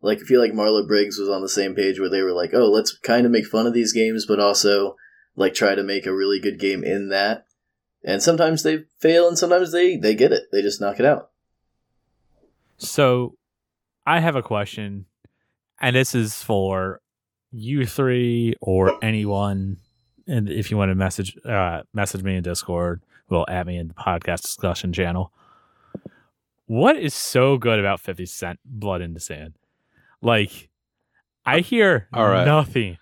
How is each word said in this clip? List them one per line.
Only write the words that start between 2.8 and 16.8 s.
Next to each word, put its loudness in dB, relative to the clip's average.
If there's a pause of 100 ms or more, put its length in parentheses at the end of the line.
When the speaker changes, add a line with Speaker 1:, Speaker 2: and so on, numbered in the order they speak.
Speaker 1:
kind 2
of 4
make 0
fun 0
of 0
these 0
games, -2
but 0
also, 2 (400)
like, 0
try 2
to 0
make -4
a -4
really 0
good -4
game -2
in -4
that." -2 (600)
And -2
sometimes 2
they 0 (140)
fail, 6
and 0
sometimes 2
they, 2
they 2
get 6
it. 0 (100)
They 0
just -2
knock -4
it 4
out. 0 (1500)
Speaker 2:
So, 0 (720)
I 4
have 2
a -2
question, -8 (720)
and 2
this 2
is -2
for -2 (500)